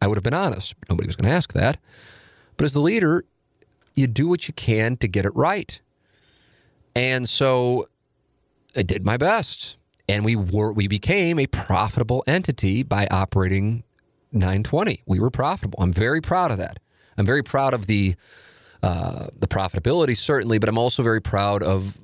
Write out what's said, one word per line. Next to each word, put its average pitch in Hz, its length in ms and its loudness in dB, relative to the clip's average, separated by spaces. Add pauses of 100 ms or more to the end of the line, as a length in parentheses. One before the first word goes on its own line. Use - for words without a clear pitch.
I 98 60 2
would 104 100 0
have 92 60 -2
been 120 120 -2
honest. 160 400 -4 (140)
Nobody - 200 -2
was - 80 -8
gonna 120 180 2
ask 175 200 -2
that. 113 260 0 (760)
But 151 100 2
as 139 60 -2
the 143 80 0
leader, 170 440 2 (720)
you 135 120 4
do 127 220 0
what 175 180 0
you - 80 -12
can 113 440 0
to 113 100 -2
get 95 180 0
it 101 80 -2
right. 170 460 -2 (1120)
And 127 340 0
so 127 600 0 (880)
I 110 60 0
did 92 220 -4
my 104 120 0
best. 202 600 -2 (320)
And 104 160 0
we 117 120 2
were, 104 360 0
we 104 160 0
became 170 500 0
a 135 80 2
profitable 110 800 -2
entity 127 560 0
by 101 260 0
operating 95 760 0 (480)
nine 98 300 2
twenty. 170 440 0
We 92 140 0
were 120 100 2
profitable. 143 500 -4
I'm 90 120 4
very 117 280 2
proud 175 300 0
of 104 80 -2
that. - 200 -8 (380)
I'm 101 100 2
very 131 160 2
proud 135 320 0
of 107 120 -4
the 101 300 2 (680)
uh, 87 440 -2 (120)
the 98 100 -2
profitability, 117 680 0
certainly, 117 420 0
but 107 100 2
I'm 110 100 2
also 123 240 2
very 113 180 2
proud 101 420 0
of 95 420 -2